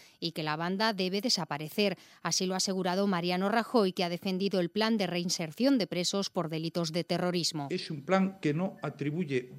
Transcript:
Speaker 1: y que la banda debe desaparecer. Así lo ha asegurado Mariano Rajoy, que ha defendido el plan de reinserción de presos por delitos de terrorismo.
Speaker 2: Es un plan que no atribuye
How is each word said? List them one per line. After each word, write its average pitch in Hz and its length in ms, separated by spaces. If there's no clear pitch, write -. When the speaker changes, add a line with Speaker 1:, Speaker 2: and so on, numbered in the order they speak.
Speaker 1:
y 165 140
que 170 100
la 151 140
banda 190 360
debe 190 280
desaparecer. 180 760
Así 175 240
lo 185 80
ha - 20
asegurado 185 500
Mariano 180 420
Rajoy, 220 440
que 185 120
ha 175 40
defendido 185 520
el 170 100
plan 220 260
de 196 100
reinserción 175 720
de - 80
presos 180 440
por 165 180
delitos 160 440
de 170 120
terrorismo. 170 680
Speaker 2:
Es 180 200
un 147 120
plan 190 380
que 147 140
no 180 280
atribuye 147 760